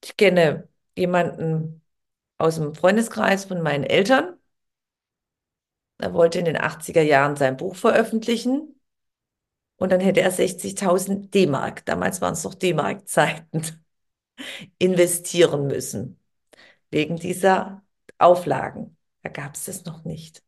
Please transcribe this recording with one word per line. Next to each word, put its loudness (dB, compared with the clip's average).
Ich -18
kenne 2
jemanden -2
aus 0
dem -6
Freundeskreis 0
von -6
meinen -2
Eltern. 0
Er -6
wollte 4
in -2
den -2
achtziger 0
Jahren 4
sein 0
Buch -8
veröffentlichen 0
und 0
dann 2
hätte 4
er 2
sechzigtausend -2
D-Mark, 0
damals -2
waren's -2
noch -8
D-Mark-Zeiten, -2
<laughs> -16
investieren 2
müssen, -8
wegen -2
dieser 0
Auflagen. 2
Da -10
gab's -12
das -12
noch -16
nicht. -16